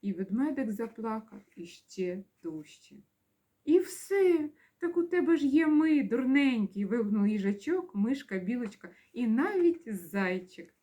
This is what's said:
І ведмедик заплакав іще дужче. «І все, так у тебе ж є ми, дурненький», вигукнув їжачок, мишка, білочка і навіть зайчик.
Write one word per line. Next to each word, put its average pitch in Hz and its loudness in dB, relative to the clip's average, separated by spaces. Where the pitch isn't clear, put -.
І 202 -4
ведмедик 226 -2
заплакав 220 -8
іще 180 -8
дужче. 156 -14
«І 330 4
все, 359 0
так 349 -4
у 339 2
тебе 339 2
ж 277 0
є 311 4
ми, 302 4
дурненький», 233 2
вигукнув 208 0
їжачок, 214 -2
мишка, 208 -2
білочка 214 -6
і 240 -2
навіть 339 0
зайчик. 185 -6